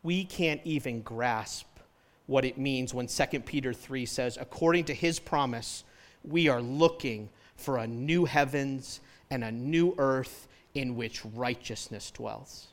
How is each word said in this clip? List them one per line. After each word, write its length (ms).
We 240
can't 380
even 400
grasp 640
what 180
it 140
means 340
when 160
Second 380
Peter 260
three 360
says, 280
"According 500
to 100
his 240
promise, 640
we 240
are 120
looking 720
for 220
a 80
new 400
heavens 760
and 140
a 80
new 480
earth 480
in 220
which 280
righteousness 880
dwells." 640